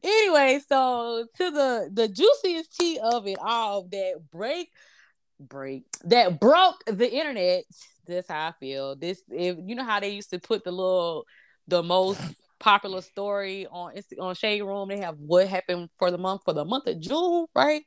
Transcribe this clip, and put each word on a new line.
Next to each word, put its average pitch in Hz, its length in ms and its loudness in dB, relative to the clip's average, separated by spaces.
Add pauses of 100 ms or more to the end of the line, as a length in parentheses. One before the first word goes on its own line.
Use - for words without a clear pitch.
Anyway, 320 640 4
so 233 600 0 (100)
to 359 140 -2
the, 254 420 0
the 220 140 2
juiciest 339 680 2
tea 330 280 0
of 226 240 0
it 196 120 -4
all 208 520 -2
that 190 240 -4 (160)
break, 277 380 -6 (720)
break, 135 440 -12 (220)
that 185 340 4
broke 339 480 6
the 220 240 0
internet. 220 540 -2 (420)
That's 175 200 -6
how 156 200 -6
I 170 120 -8
feel. 135 360 -8
This, 175 340 -8
if 175 340 -4
you 208 120 -8
know 254 80 -8
how 214 160 -2
they 202 100 -4
used 202 220 -10
to 180 80 -6
put 208 240 -4
the 180 80 -8
little, 180 540 0 (420)
the 175 160 2
most 185 360 2 (400)
popular 196 420 2
story 196 680 -6
on 170 260 -14
Insta-, - 260 -16
on 185 140 -6
Shade 208 300 -2
Room, 196 260 -6
they 202 80 -6
have 170 220 -8
what 175 280 4
happened 180 420 -4 (100)
for 180 100 2
the 175 80 -4
month, 190 280 -4
for 165 80 0
the 151 120 -2
month 247 220 -4
of 175 120 -4
June, 330 460 0 (100)
right? 302 320 4